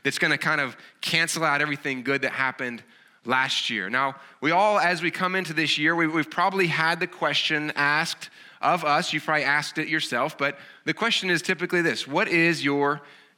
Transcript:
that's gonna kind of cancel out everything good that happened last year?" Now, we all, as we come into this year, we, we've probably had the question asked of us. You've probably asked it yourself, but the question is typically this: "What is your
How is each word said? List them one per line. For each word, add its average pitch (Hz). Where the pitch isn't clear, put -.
that's 139
gonna 151
kind 151
of 127
cancel 165
out 143
everything 139
good 135
that 131
happened 127
last 127
year?" 101
Now, 135
we 151
all, 208
as 175
we 170
come 185
into 180
this 156
year, 156
we, 170
we've 156
probably 190
had 160
the 165
question 151
asked 147
of 165
us. 151
You've 151
probably 151
asked 147
it 156
yourself, 156
but 143
the 160
question 220
is 170
typically 175
this: 143
"What 160
is 165
your 143